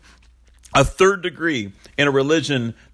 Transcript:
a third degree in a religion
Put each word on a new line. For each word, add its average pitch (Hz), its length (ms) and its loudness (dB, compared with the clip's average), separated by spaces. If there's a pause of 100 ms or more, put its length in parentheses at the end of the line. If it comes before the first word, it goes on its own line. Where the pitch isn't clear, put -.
(760)
a 139 100 4
third 190 380 2
degree 139 500 -6 (240)
in 143 120 2
a - 20 2
religion 135 640 0 (200)